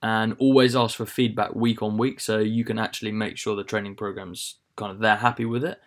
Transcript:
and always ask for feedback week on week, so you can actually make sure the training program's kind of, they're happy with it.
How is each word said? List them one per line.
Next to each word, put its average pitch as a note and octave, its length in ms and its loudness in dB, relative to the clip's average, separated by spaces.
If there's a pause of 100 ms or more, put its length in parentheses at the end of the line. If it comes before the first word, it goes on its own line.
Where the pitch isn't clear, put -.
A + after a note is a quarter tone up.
and A2 380 0
always C3 380 6
ask - 180 2
for A#2 100 -6
feedback G#2+ 500 0
week A2+ 260 2
on G#2+ 160 0
week, B2+ 240 0
so A2 160 0
you A2 260 2
can A2 160 -2
actually G#2+ 320 -4
make G#2+ 240 -4
sure A2 180 -4
the G2+ 120 -4
training G2+ 300 -4
program's F#2+ 600 -10 (220)
kind G2+ 140 -8
of, F#2+ 80 -12
they're G#2+ 180 4
happy A#2 280 0
with A#2+ 200 -2
it. - 220 -8